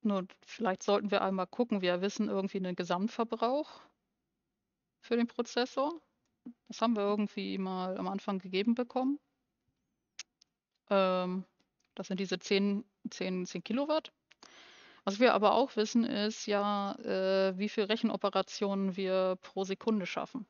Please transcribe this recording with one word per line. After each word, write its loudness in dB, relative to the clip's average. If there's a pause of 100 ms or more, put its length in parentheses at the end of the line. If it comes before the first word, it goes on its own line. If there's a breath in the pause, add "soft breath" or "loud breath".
Nur 0 (200)
vielleicht -2
sollten 2
wir 2
einmal 0
gucken, 0
wir 2
wissen 0
irgendwie -2
einen -4
Gesamtverbrauch -2 (1200)
für -2
den 4
Prozessor. -2 (680)
Das -8
haben 4
wir 0
irgendwie 0
mal -4
am -4
Anfang -4
gegeben 0
bekommen. -2 (1700)
Ähm, 2 (500)
das -10
sind -2
diese -2
zehn, 2 (260)
zehn, -4
zehn -8
Kilowatt. -2 (920 loud breath)
Was -2
wir 8
aber 6
auch 2
wissen, 2
ist -2
ja, 0
äh, 0
wie 0
viel -2
Rechenoperationen 0
wir 0
pro -6
Sekunde -2
schaffen. -8